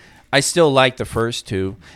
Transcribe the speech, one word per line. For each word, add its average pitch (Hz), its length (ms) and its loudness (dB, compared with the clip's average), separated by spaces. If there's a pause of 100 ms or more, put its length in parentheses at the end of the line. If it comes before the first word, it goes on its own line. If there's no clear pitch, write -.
(320)
I 139 100 2
still 160 300 2
like 131 260 2
the 104 80 -6
first 117 420 -6
two. 95 280 -6 (200)